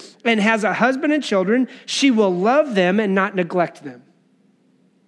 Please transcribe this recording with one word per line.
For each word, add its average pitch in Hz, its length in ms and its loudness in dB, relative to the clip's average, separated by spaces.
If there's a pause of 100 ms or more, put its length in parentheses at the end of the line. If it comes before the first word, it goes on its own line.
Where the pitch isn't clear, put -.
(240)
and 226 160 0
has 214 240 0
a 190 80 -2
husband 262 400 0
and 302 100 0
children, 220 460 0 (180)
she - 240 0
will 208 240 2
love 247 400 0
them 185 240 2
and 202 160 0
not 196 220 -2
neglect 175 480 -4
them." 123 180 -16 (1040)